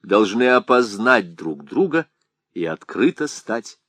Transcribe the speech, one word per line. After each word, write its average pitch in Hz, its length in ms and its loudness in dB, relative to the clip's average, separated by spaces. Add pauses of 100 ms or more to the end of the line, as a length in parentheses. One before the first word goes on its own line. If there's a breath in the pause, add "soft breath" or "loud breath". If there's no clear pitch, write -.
должны 107 460 2
опознать 120 840 2
друг 80 300 -10
друга 160 420 -2 (480)
и 85 100 -6
открыто 92 600 -4
стать - 520 -10 (100)